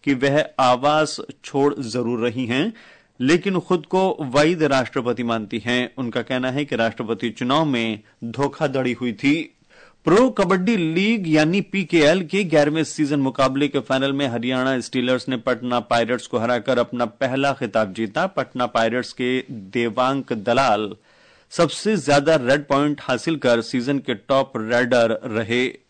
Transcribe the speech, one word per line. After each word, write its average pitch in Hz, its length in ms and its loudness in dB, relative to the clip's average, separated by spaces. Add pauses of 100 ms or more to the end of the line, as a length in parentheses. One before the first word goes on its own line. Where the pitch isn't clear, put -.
कि 143 120 2
वह 139 280 2 (180)
आवास 143 580 2 (240)
छोड़ 143 320 2
जरूर 120 440 -4
रही 120 260 -2
हैं, 139 280 -2 (460)
लेकिन 175 400 2
खुद - 260 -2
को 190 240 0 (220)
वैध 156 340 2
राष्ट्रपति 123 600 0
मानती 113 400 -4
हैं। 123 320 -2
उनका 123 260 -4
कहना 127 280 -4
है 143 140 -2
कि 139 100 -6
राष्ट्रपति 113 540 -2
चुनाव 131 380 0
में 113 320 -2 (260)
धोखाधड़ी 131 680 -2
हुई 120 200 -4
थी। 139 220 0 (680)
प्रो 220 240 6
कबड्डी 190 480 0
लीग 180 500 0
यानी 156 360 2
पीकेएल 170 600 2
के 190 180 -2
ग्यारहवें 151 400 2
सीजन 147 360 -2
मुकाबले 135 480 0
के 139 120 -2
फाइनल 135 340 0
में 139 140 -2
हरियाणा 127 520 -2
स्टीलर्स 127 500 -2
ने 127 80 -2
पटना 123 440 -2
पायरेट्स 117 460 0
को 123 100 -4
हराकर 120 400 0
अपना 120 280 -2
पहला 135 480 -2
खिताब 107 400 -2
जीता। 110 340 -4
पटना 127 400 -4
पायरेट्स 117 460 0
के 127 260 -2 (100)
देवांक 123 840 -2
दलाल 107 600 2 (580)
सबसे 202 440 0
ज्यादा 143 400 4
red 139 300 0
point 143 340 0
हासिल 135 360 -2
कर 120 260 2
सीजन 135 360 -2
के - 160 -4
top 135 420 0
redder 117 680 2
रहे। 117 420 -2 (220)